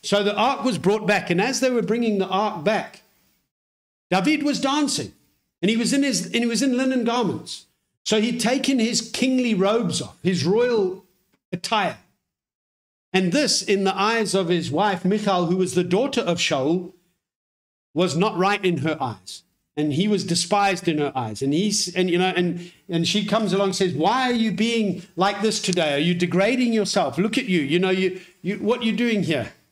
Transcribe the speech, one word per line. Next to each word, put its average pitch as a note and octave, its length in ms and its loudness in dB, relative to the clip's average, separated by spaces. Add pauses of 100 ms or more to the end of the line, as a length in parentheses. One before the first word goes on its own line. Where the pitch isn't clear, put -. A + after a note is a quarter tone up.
So G3+ 200 0
the G3+ 140 0
ark A#3+ 260 0
was A3+ 140 0
brought F#3+ 300 0
back. G3 240 0
And F3 100 2
as B3 200 -2
they C4 100 2
were A#3+ 100 0
bringing G#3+ 380 0
the F#3+ 100 -2
ark F#3 360 -2
back, G3+ 360 -2 (1080)
David C#4 320 2
was C#4+ 180 0
dancing, C#4 520 -2 (500)
and F#3+ 80 2
he A3+ 80 2
was A#3 160 0
in C#4 80 2
his, G#3+ 240 -2
and - 80 -10
he A#3 120 0
was A#3 160 0
in C4 140 0
linen C4 280 0
garments. A#3 600 -2 (400)
So G#3+ 160 2
he'd A#3+ 200 0
taken C4 380 0
his A3+ 220 0
kingly B3+ 540 0
robes G3 480 0
off, - 200 -14
his F3 220 0
royal G#3 640 0 (440)
attire. F3+ 460 -2 (1120)
And F#3 220 2
this, C4+ 300 0
in G3 220 0
the F#3+ 140 0
eyes G#3 360 0
of F#3 160 0
his D#3 200 0
wife, F#3 320 0
Michal, F#3+ 440 0
who F3+ 100 0
was F#3 160 0
the F3+ 100 0
daughter A3+ 380 0
of E3+ 160 -2
Shaul, E3 560 0 (1040)
was E3+ 200 0
not F#3+ 220 0
right G3 260 2
in F3 160 2
her D3+ 220 -2
eyes. - 440 -10 (340)
And D3+ 160 0
he F#3 120 2
was G#3 180 2
despised G3 640 0
in D#3+ 120 0
her C#3+ 180 0
eyes. A2 240 -6
And C#3 140 0
he's, G3+ 400 0
and, F#3 160 0
you E3+ 80 0
know, F#3 180 0
and, F3 340 -2 (160)
and E3+ 220 -2
she G3+ 160 0
comes G3+ 300 0
along G3 140 2
and F3+ 80 -4
says, F3+ 180 0
"Why A#3 340 2
are B3 60 0
you A3 180 0
being G#3+ 520 -2 (120)
like G3+ 240 2
this G#3+ 220 0
today? E3 320 0
Are C#3+ 40 0
you E3+ 140 2
degrading G#3 600 0
yourself? F3+ 420 0
Look G#3 220 0
at C4 80 -4
you. F3+ 140 2
You C#3+ 180 0
know, F#3 120 2
you, F#3+ 300 0 (220)
you, G3 160 -4
what A#3 240 0
you're A3 120 0
doing A3 280 0
here." C#3 320 -2 (180)